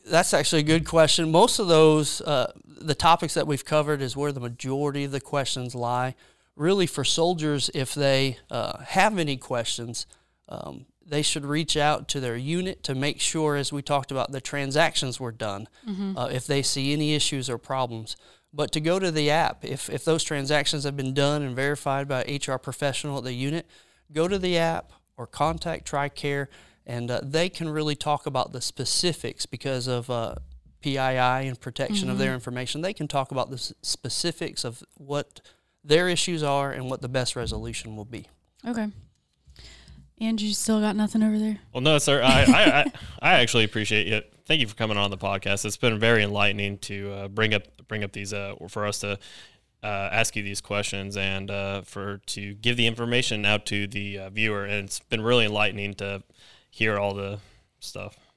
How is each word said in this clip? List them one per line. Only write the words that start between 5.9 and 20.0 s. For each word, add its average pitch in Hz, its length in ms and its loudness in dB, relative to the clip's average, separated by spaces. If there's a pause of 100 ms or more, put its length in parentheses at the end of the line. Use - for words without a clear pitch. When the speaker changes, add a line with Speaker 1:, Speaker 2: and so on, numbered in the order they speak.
Speaker 1:
Really, 180 320 2
for - 160 -4
soldiers, 156 720 0
if 135 200 -2
they, 135 440 2 (120)
uh, - 340 -4
have 190 360 4
any 147 180 -2
questions, 117 680 -6 (420)
um, - 360 -12 (200)
they 151 160 -2
should 147 240 -2
reach 151 320 -2
out 147 300 2
to 143 120 -4
their 120 180 -4
unit 170 460 -4
to 135 120 -4
make 139 240 -2
sure, 151 360 0
as 139 160 -2
we 143 100 -6
talked 139 300 -2
about, 131 200 -2
the 135 100 -8
transactions 139 760 0
were 123 120 -6
done, 107 360 -6 (200)
Speaker 2:
Mm-hmm. 196 300 -4
Speaker 1:
uh, 123 100 -2
if - 200 -6
they 139 160 2
see 139 300 0
any 151 200 2
issues 139 360 0
or 117 80 -4
problems. 120 580 -4 (380)
But 147 180 -2
to 160 80 0
go 165 180 2
to 190 140 0
the 151 180 2
app, 156 340 2
if, - 260 -8
if - 160 -6